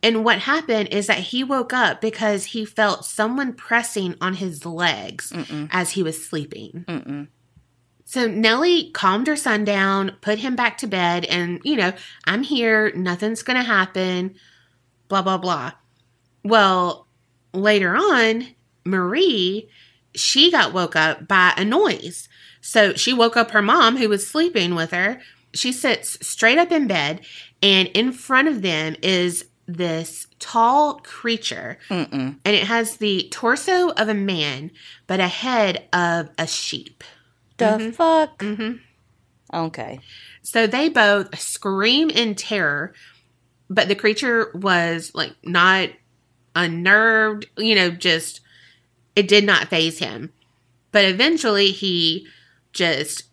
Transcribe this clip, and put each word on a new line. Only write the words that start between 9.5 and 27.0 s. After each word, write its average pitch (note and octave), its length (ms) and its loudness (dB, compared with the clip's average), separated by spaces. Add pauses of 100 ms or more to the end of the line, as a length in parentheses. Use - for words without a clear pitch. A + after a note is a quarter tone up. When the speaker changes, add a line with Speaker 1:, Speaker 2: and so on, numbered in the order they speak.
Speaker 1:
down, G3 560 0
put G#3+ 200 -2
him B3+ 160 -4
back A#3 220 -2
to - 80 -8
bed, F3 400 0
and, F3 380 -2
you D4 120 0
know, F#3 160 2 (340)
"I'm G#3 160 0
here, A#3 540 2
nothing's F#3 460 -4
gonna B3+ 200 -2
happen," F#3 720 -2 (720)
blah, G3 140 0
blah, F#3+ 160 0
blah. E3+ 340 -4 (720)
Well, F#3+ 640 2 (480)
later F#3+ 420 2
on, B3 520 2 (360)
Marie, G3 840 0 (460)
she D4+ 360 4
got C4+ 240 2
woke F3+ 220 0
up D#3+ 320 0
by F#3 280 6
a F#3+ 80 0
noise. A#3 640 0 (320)
So G#3 340 4
she - 200 0
woke A#3 220 4
up A#3 160 2
her G#3+ 100 4
mom, A#3+ 340 4
who B3 140 2
was G3+ 160 0
sleeping D4 480 0
with E3 160 -4
her. G3 300 -4 (340)
She - 180 -4
sits - 540 -4
straight A#3+ 320 2
up F4 140 2
in D4+ 140 2
bed, E3 340 -2 (420)